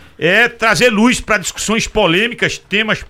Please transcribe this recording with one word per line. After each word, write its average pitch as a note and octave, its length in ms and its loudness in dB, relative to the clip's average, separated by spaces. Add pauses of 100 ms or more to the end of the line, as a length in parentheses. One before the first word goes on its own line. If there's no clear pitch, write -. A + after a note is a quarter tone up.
(180)
é G#3 300 2
trazer A3+ 400 0
luz A3+ 320 2
pra G#3+ 160 -2
discussões - 500 -4
polêmicas, G3 680 -2
temas G#3+ 540 -4